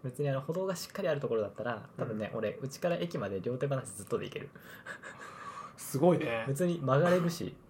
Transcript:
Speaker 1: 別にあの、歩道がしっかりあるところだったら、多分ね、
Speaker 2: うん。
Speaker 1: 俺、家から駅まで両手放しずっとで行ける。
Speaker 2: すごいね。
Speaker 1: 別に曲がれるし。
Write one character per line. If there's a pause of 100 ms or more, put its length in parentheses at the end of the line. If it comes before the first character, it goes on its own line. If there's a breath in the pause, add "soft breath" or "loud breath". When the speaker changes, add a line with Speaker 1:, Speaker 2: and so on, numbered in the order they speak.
Speaker 1:
別
に
あ
の、
歩
道
が
し
っ
か
り
あ
る
と
こ
ろ
だ
っ
た
ら、
多
分
ね、
Speaker 2:
う
ん。
Speaker 1:
俺、
家
か
ら
駅
ま
で
両
手
放
し (120)
ず
っ
と
で
行
け
る。 (1300 loud breath)
Speaker 2:
す
ご
い
ね。
Speaker 1:
別
に
曲
が
れ
る
し。 (140)